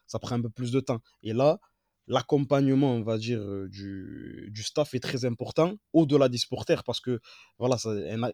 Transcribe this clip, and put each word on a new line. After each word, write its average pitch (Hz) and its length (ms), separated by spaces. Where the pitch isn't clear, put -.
ça 113 100
prend 104 180
un 120 60
peu 117 80
plus 120 220
de 135 80
temps. 120 200
Et 110 100
là, 143 260
l'accompagnement, 135 880
on 113 80
va 110 160
dire, 113 220
euh, 98 260
du, 98 840
du 107 140
staff - 320
est 120 60
très 131 240
important, 156 480
au-delà 143 360
des 123 80
supporters, 123 460
parce - 180
que, 123 180
voilà, 123 180
ça, 110 140
une, 104 420